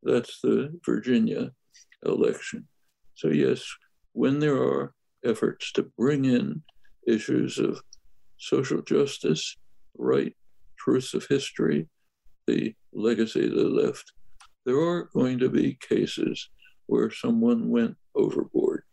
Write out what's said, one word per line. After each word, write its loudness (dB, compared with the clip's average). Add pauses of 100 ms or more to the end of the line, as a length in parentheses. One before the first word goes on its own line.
That's 0
the 0
Virginia 0 (500)
election. -2 (480)
So -2
yes, 2 (460)
when 0
there 2
are 0 (300)
efforts -2
to 0
bring 0
in 0 (460)
issues 0
of -2 (540)
social -2
justice, 0 (420)
right, 0 (420)
truths 0
of -4
history, 0 (580)
the -2 (160)
legacy 0
of 0
the 2
left, -2 (540)
there 2
are -2
going 0
to 4
be 2
cases -2 (380)
where 2
someone 0
went 0 (200)
overboard. 0